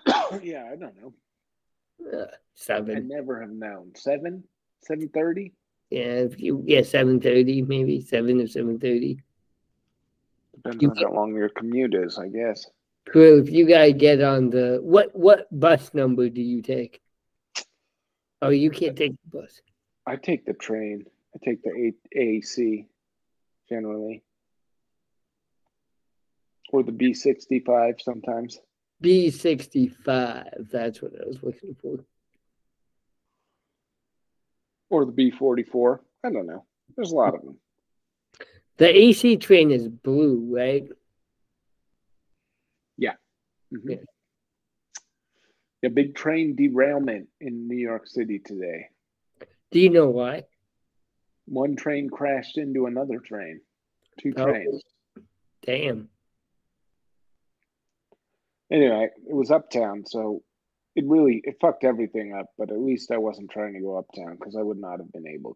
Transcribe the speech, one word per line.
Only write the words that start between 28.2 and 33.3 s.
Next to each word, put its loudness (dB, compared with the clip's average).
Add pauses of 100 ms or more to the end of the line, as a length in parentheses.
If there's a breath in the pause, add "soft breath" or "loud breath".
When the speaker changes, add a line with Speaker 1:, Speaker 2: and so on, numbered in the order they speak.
Speaker 2:
B 2
sixty-five, -4
that's -6
what -14
I -12
was -14
looking -12
for. -12 (3000)